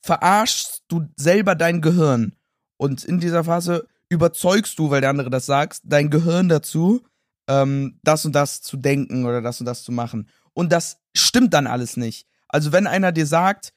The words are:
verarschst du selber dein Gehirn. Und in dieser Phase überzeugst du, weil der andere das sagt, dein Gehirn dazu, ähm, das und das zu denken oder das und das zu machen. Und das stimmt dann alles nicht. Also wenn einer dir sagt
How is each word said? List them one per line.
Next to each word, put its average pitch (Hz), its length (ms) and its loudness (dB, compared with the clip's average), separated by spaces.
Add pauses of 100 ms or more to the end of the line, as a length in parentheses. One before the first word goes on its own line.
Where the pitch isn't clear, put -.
verarschst - 880 0
du 165 180 -2 (100)
selber 185 380 2
dein 165 260 0
Gehirn. 151 540 2 (420)
Und 139 280 -4
in 175 160 -2
dieser 170 240 0
Phase 170 420 -2 (220)
überzeugst 175 720 0
du, 156 120 0
weil 139 100 2
der 135 100 2
andere 139 200 -2
das 127 160 -4
sagt, 143 380 -2
dein 147 260 2
Gehirn 170 380 2
dazu, 165 540 2 (460)
ähm, 139 540 0
das 156 240 2
und 151 80 -4
das 143 280 -2
zu - 140 -12
denken 135 480 -2
oder 120 160 -2
das 117 200 -8
und 123 60 -8
das 120 180 -8
zu 123 80 -8
machen. 117 360 -6 (240)
Und 170 200 0
das - 260 -2 (180)
stimmt 240 380 4
dann 143 120 2
alles 120 300 -4
nicht. 117 300 -8 (220)
Also 151 240 0
wenn 190 140 4
einer 185 260 0
dir 160 140 0
sagt 175 500 0